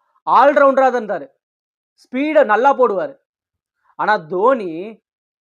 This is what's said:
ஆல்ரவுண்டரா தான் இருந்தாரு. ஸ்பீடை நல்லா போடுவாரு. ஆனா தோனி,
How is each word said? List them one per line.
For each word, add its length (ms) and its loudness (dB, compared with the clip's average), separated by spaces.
ஆல்ரவுண்டரா 600 4
தான் 140 -6
இருந்தாரு. 260 -10
ஸ்பீடை 500 -2
நல்லா 340 2
போடுவாரு. 380 -2
ஆனா 200 0
தோனி, 840 -4